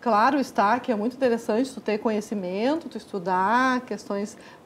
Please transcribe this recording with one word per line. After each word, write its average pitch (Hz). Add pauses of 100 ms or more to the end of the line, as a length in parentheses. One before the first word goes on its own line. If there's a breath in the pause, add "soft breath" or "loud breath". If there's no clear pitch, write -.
claro 240
está 233
que 254
é 220
muito 254
interessante 233
tu -
ter 208
conhecimento, 214
tu -
estudar 208
questões 208 (280 loud breath)